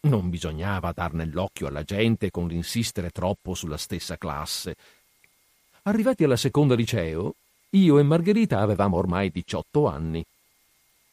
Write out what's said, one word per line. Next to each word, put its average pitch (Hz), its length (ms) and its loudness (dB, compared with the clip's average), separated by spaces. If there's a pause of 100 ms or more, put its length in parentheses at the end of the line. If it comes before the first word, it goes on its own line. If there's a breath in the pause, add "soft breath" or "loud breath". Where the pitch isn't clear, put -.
Non 110 280 2
bisognava 85 640 -4
dar 82 220 -4
nell'occhio 80 520 -4
alla 71 180 -8
gente 107 460 0
con 87 180 -4
l'insistere 85 640 -4
troppo 90 440 -4
sulla 76 240 -8
stessa - 400 -10
classe. 76 580 -8 (1080 soft breath)
Arrivati 220 380 2
alla 135 140 4
seconda 135 380 4
liceo, 92 600 -2 (360)
io 180 280 8
e 147 40 8
Margherita 170 580 2
avevamo 101 360 2
ormai 95 340 0
diciotto 90 560 -2
anni. 82 380 -4 (880)